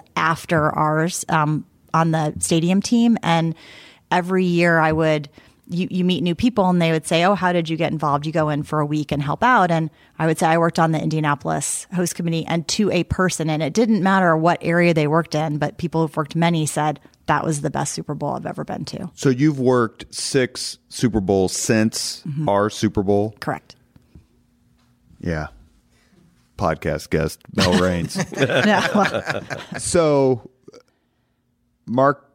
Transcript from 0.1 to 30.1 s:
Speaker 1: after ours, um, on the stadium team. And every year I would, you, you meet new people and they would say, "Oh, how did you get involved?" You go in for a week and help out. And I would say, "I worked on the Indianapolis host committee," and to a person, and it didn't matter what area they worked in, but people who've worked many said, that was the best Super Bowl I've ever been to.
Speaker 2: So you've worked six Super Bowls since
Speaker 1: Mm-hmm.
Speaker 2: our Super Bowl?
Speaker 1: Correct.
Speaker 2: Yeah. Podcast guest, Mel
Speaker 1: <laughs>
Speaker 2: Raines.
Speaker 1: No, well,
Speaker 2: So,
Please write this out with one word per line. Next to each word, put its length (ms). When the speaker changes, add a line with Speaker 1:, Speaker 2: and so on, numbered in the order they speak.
Speaker 1:
after 520
ours, 600
um, 360
on 180
the 280
stadium 420
team. 420
And 320
every 320
year 360
I 120
would, 380
you, 200
you 140
meet 180
new 140
people 340
and 120
they 100
would 160
say, 160
"Oh, 120
how 180
did 160
you 80
get 160
involved?" 320
You 80
go 160
in 140
for 180
a 40
week 280
and 100
help 220
out. 260
And 180
I 60
would 120
say, 100
"I 100
worked 220
on 120
the 100
Indianapolis 960
host 200
committee," 300
and 220
to 240
a 140
person, 440
and 140
it 80
didn't 320
matter 320
what 240
area 340
they 140
worked 260
in, 260
but 180
people 240
who've 160
worked 180
many 300
said, 340
that 180
was 160
the 80
best 240
Super 220
Bowl 180
I've 120
ever 180
been 220
to. 280
Speaker 2:
So 160
you've 300
worked 540
six 640
Super 320
Bowls 320
since 720
Speaker 1:
Mm-hmm. 220
Speaker 2:
our 200
Super 340
Bowl? 360
Speaker 1:
Correct. 360
Speaker 2:
Yeah. 280
Podcast 540
guest, 280
Mel 240
Speaker 1:
<laughs> 20
Speaker 2:
Raines. 360
Speaker 1:
No, 600
well, 480
Speaker 2:
So, 680